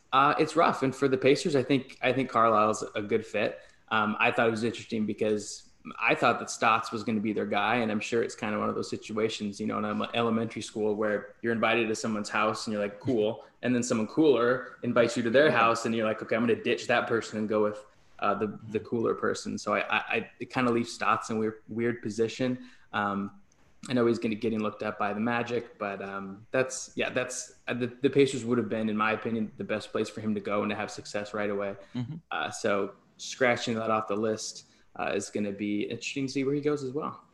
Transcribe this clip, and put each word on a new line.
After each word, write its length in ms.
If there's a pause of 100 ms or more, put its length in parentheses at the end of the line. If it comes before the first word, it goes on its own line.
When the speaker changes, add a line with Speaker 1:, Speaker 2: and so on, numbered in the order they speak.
(120)
Speaker 1:
Uh, 280
it's 160
rough, 280
and 120
for 120
the 100
Pacers, 380
I 80
think, 380
I 120
think 160
Carlisle's 540 (120)
a 60
good 240
fit. 340 (300)
Um, 300
I 120
thought 160
it 40
was 120
interesting 420
because 640 (300)
I 160
thought 240
that 100
Stotts 440
was 100
gonna 160
be 140
their 140
guy, 300
and 140
I'm 80
sure 240
it's 120
kinda 220
one 120
of 60
those 140
situations, 680
you 80
know, 120
in 60
ele-, 280
elementary 480
school 340
where 340 (120)
you're 100
invited 380
to 60
someone's 340
house 380
and 60
you're 80
like, 200
"Cool," 420 (200)
and 120
then 80
someone 240
cooler 760
invites 340
you 60
to 60
their 220
house 340
and 80
you're 140
like, 140
"Okay, 160
I'm 60
gonna 120
ditch 320
that 200
person 320
and 100
go 140
with, 200 (360)
uh, 160
the, 220 (120)
the 100
cooler 340
person." 440
So 160
I, 60
I, 180
I, 320 (100)
it 140
kinda 180
leaves 220
Stotts 380
in 40
a 40
weird, 160 (120)
weird 340
position. 580 (340)
Um, 380 (580)
I 40
know 140
he's 120
gonna, 160
getting 260
looked 220
at 140
by 140
the 80
Magic, 580
but, 240
um, 500
that's, 440
yeah, 140
that's, 460 (120)
uh, 60
the, 180 (100)
the 80
Pacers 360
would 120
have 120
been, 180
in 80
my 160
opinion, 460
the 80
best 260
place 160
for 140
him 140
to 40
go 220
and 80
to 80
have 120
success 440
right 160
away. 260 (180)
Speaker 2:
Mm-hmm. 220 (160)
Speaker 1:
Uh, 180
so 440 (240)
scratching 580
that 160
off 160
the 80
list, 520 (300)
uh, 160
is 160
gonna 220
be 300
interesting 460
to 40
see 140
where 100
he 60
goes 220
as 100
well. 300 (100)